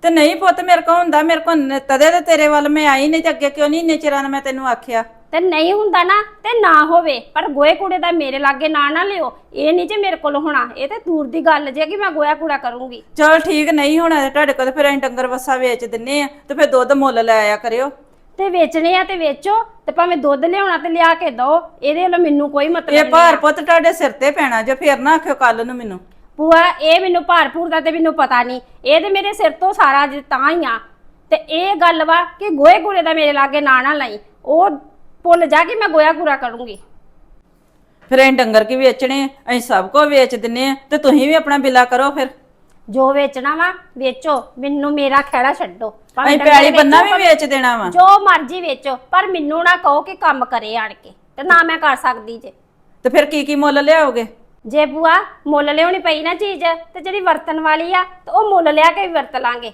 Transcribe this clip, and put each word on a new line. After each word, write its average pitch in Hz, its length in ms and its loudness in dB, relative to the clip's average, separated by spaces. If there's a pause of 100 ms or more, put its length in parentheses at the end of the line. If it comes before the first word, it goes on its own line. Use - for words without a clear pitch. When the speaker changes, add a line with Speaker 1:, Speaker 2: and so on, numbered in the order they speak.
Speaker 1:
ਤੇ 339 80 2
ਨਹੀਂ 330 260 2
ਪੁੱਤ, 349 260 0
ਮੇਰੇ 349 200 2
ਕੋਲ 330 140 2
ਹੁੰਦਾ, 330 260 2
ਮੇਰੇ 320 180 0
ਕੋਲ 330 160 -2
ਨ-, 277 240 -2
ਤਦੇ 269 320 2
ਤੇ 349 100 2
ਤੇਰੇ 320 260 2
ਵੱਲ 294 220 2
ਮੈਂ 302 180 2
ਆਈ, 277 200 2
ਨਹੀਂ 320 160 0
ਤੇ 330 60 0
ਅੱਗੇ 302 200 -2
ਕਿਉਂ 294 200 -2
ਨਹੀਂ 311 100 -2
ਇੰਨੇ 320 180 0
ਚਿਰਾਂ 285 240 -2
ਨੂੰ 277 100 -6
ਮੈਂ 277 100 -6
ਤੈਨੂੰ 269 260 -6
ਆਖਿਆ? 233 360 -4 (280)
Speaker 2:
ਤੇ 320 80 -2
ਨਹੀਂ 349 340 0
ਹੁੰਦਾ 403 300 0
ਨਾ, 392 180 2
ਤੇ 440 380 -6
ਨਾ 370 140 4 (120)
ਹੋਵੇ, 320 340 0
ਪਰ 311 280 -6
ਗੋਹੇ 294 280 2
ਕੂੜੇ 381 220 -6
ਦਾ 349 140 -2
ਮੇਰੇ 277 280 -4
ਲਾਗੇ 277 280 -2
ਨਾ 294 220 0
ਨਾ 320 140 -2
ਲਿਓ। 381 280 -4 (220)
ਇਹ 302 200 0
ਨਹੀਂ 359 140 -2
ਜੇ 415 100 -6
ਮੇਰੇ 392 180 -2
ਕੋਲ 294 200 -6
ਹੋਣਾ, 277 420 -4
ਇਹ 269 100 -6
ਤੇ 427 100 -8
ਦੂਰ 320 300 -4
ਦੀ 320 140 -6
ਗੱਲ 294 300 0
ਜੇ 302 140 -4
ਕਿ 349 120 -8
ਮੈਂ 392 140 -4
ਗੋਹਾ 294 220 -2
ਕੂੜਾ 302 240 -6
ਕਰੂੰਗੀ। 247 460 -12 (140)
Speaker 1:
ਚਲ 311 220 4
ਠੀਕ, 311 300 -2
ਨਹੀਂ 302 300 2
ਹੋਣਾ 330 220 0
ਤੇ 269 80 -2
ਤੁਹਾਡੇ 285 240 0
ਕੋਲ, 262 120 -2
ਤੇ 262 60 -2
ਫਿਰ 285 180 0
ਅਸੀਂ 277 80 -2
ਡੰਗਰ 262 300 -6
ਵੱਸਾ 254 280 -4
ਵੇਚ 247 300 -4
ਦਿੰਨੇ 233 360 -6
ਆ, 277 60 -4 (220)
ਤੇ 285 60 -8
ਫਿਰ 302 100 2
ਦੁੱਧ 254 260 2
ਮੁੱਲ 262 340 0
ਲੈ 226 120 2
ਆਇਆ 208 200 0
ਕਰਿਓ। 240 320 -4 (480)
Speaker 2:
ਤੇ 392 120 -4
ਵੇਚਣੇ 330 460 0
ਆ 381 80 0
ਤੇ 370 140 -8
ਵੇਚੋ, 349 460 -2 (220)
ਤੇ 302 60 -8
ਭਾਵੇਂ 349 260 0
ਦੁੱਧ 277 280 -2
ਲਿਆਉਣਾ 370 320 -2
ਤੇ 320 120 -6
ਲਿਆ 330 240 0
ਕੇ 330 160 -4
ਦੋ, 262 320 -2 (220)
ਇਹਦੇ 311 180 -2
ਵੱਲੋਂ 349 180 -2
ਮੈਨੂੰ 294 320 0
ਕੋਈ 285 160 -2
ਮਤਲਬ 330 260 -4
Speaker 1:
ਇਹ 302 80 4
Speaker 2:
ਨਹੀਂ 294 100 0
Speaker 1:
ਭਾਰ 330 220 6
Speaker 2:
ਆ। 302 40 0
Speaker 1:
ਪੁੱਤ 302 220 0
ਤੁਹਾਡੇ 330 340 2
ਸਿਰ 285 180 -2
ਤੇ 269 200 -2
ਪੈਣਾ, 262 300 -2
ਜੇ 254 140 -4
ਫਿਰ 269 240 0
ਨਾ 277 140 2
ਆਖਿਓ 330 220 -2
ਕੱਲ 233 300 0
ਨੂੰ 247 100 -10
ਮੈਨੂੰ। 214 240 -12 (380)
Speaker 2:
ਭੂਆ, 330 260 4 (180)
ਇਹ 320 200 2
ਮੈਨੂੰ 349 220 0
ਭਾਰ 339 260 2
ਭੂਰ 330 200 -6
ਦਾ 320 100 0
ਤੇ 320 120 -4
ਮੈਨੂੰ 320 220 0
ਪਤਾ 254 300 0
ਨਹੀਂ, 247 180 -8 (240)
ਇਹ 294 160 2
ਤੇ 415 80 -6
ਮੇਰੇ 392 240 -2
ਸਿਰ 392 180 0
ਤੋਂ 370 220 -2
ਸਾਰਾ 285 300 2
ਅੱਜ 277 120 -4 (140)
ਤਾਂ 269 200 0
ਹੀ 330 160 -2
ਆ। 226 140 -4 (500)
ਤੇ 311 60 2
ਇਹ 330 400 -4
ਗੱਲ 330 300 2
ਵਾ 330 180 2
ਕਿ 370 260 -10
ਗੋਹੇ 320 300 6
ਕੂੜੇ 381 220 -2
ਦਾ 320 120 0
ਮੇਰੇ 302 200 0
ਲਾਗੇ 277 280 0
ਨਾ 262 200 2
ਨਾ 277 120 0
ਲਾਈ, 240 260 -6 (260)
ਉਹ 339 240 2 (540)
ਭੁੱਲ 339 220 4
ਜਾ 311 180 2
ਕਿ 392 120 -4
ਮੈਂ 427 140 -2
ਗੋਹਾ 311 240 4
ਕੂੜਾ 311 220 -2
ਕਰੂੰਗੀ। 233 420 -10 (1300)
Speaker 1:
ਫਿਰ 262 120 4
ਅਸੀਂ 269 120 6
ਡੰਗਰ 247 300 2
ਕੀ 262 120 -4
ਵੇਚਣੇ 262 480 0
ਆ? 269 40 -4
ਅਸੀਂ 247 340 -6
ਸਭ 196 260 -2
ਕੁਝ 294 200 2
ਵੇਚ 262 280 2
ਦਿੰਨੇ 233 320 -4
ਆ, 269 80 -2 (140)
ਤੇ 294 80 -2
ਤੁਸੀਂ 285 300 4
ਵੀ 311 60 2
ਆਪਣਾ 302 240 2
ਬਿੱਲਾ 254 280 4
ਕਰੋ 254 260 0
ਫਿਰ। 269 180 -4 (600)
Speaker 2:
ਜੋ 262 240 0
ਵੇਚਣਾ 277 420 -2
ਵਾ 349 180 -2 (240)
ਵੇਚੋ, 262 460 -4 (160)
ਮੈਨੂੰ 285 340 -4
ਮੇਰਾ 277 280 0
ਖਹਿੜਾ 269 320 -2
ਛੱਡੋ। 214 360 -10 (260)
ਭਾਵੇਂ 269 140 0
Speaker 1:
ਅਸੀਂ 285 100 4
Speaker 2:
ਡੰਗਰ 294 120 4
Speaker 1:
ਪੈਲੀ 285 200 6
ਬੰਨਾ 302 320 6
Speaker 2:
ਵੇਚੋ, 392 140 2
Speaker 1:
ਵੀ 370 60 0
ਵੇਚ 320 220 4
ਦੇਣਾ 254 320 0
ਵਾ। 208 120 -4
Speaker 2:
ਜੋ 370 300 6
ਮਰਜ਼ੀ 349 420 0
ਵੇਚੋ, 277 340 -6
ਪਰ 370 320 0
ਮੈਨੂੰ 330 360 -4
ਨਾ 349 120 4
ਕਹੋ 311 260 0
ਕਿ 381 140 -12
ਕੰਮ 277 300 -2
ਕਰੇ 220 300 -6
ਆਣ 220 180 -6
ਕੇ, - 180 -20 (260)
ਤੇ 277 60 -10
ਨਾ 339 200 4
ਮੈਂ 330 140 -2
ਕਰ 302 180 0
ਸਕਦੀ 233 420 -6
ਜੇ। - 140 -20 (520)
Speaker 1:
ਤੇ 247 60 2
ਫਿਰ 294 160 4
ਕੀ 294 200 -4
ਕੀ 294 100 -4
ਮੁੱਲ 285 280 0
ਲਿਆਓਗੇ? 285 420 2 (420)
Speaker 2:
ਜੇ 294 180 0
ਭੂਆ 320 300 0 (320)
ਮੁੱਲ 294 280 0
ਲਿਆਉਣੀ 349 240 0
ਪਈ 320 220 -2
ਨਾ 330 120 -4
ਚੀਜ਼, 359 300 -6 (300)
ਤੇ 359 80 -16
ਜਿਹੜੀ 370 180 -6
ਵਰਤਣ 320 400 -2
ਵਾਲੀ 320 340 -2
ਆ, 370 100 0
ਤੇ - 280 -14
ਉਹ 415 180 0
ਮੁੱਲ 339 240 2
ਲਿਆ 311 180 4
ਕੇ 381 160 -4
ਵੀ 339 60 -10
ਵਰਤ 285 220 -6
ਲਾਂਗੇ। 240 380 -6